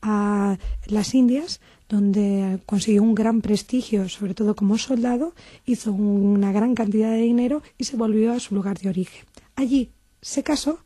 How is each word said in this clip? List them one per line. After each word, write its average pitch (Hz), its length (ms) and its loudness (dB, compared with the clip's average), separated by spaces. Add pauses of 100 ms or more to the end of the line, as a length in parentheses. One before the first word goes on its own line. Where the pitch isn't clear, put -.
a 202 580 0 (280)
las 208 280 -2
Indias, 262 460 2 (280)
donde 202 760 0
consiguió 202 360 2
un 226 120 4
gran 226 280 2
prestigio, 208 680 -2
sobre 190 260 -6
todo 208 220 0
como 208 220 2
soldado, 247 560 -2 (320)
hizo 220 260 -2
una 202 580 2
gran 220 240 2
cantidad 220 380 0
de 226 60 0
dinero 240 440 2 (140)
y 254 80 -6
se - 120 -8
volvió 220 360 2
a 247 80 -2
su - 140 -8
lugar 196 240 -2
de 196 100 -4
origen. 185 380 -6 (280)
Allí 262 380 0 (300)
se - 200 -6
casó 302 440 -2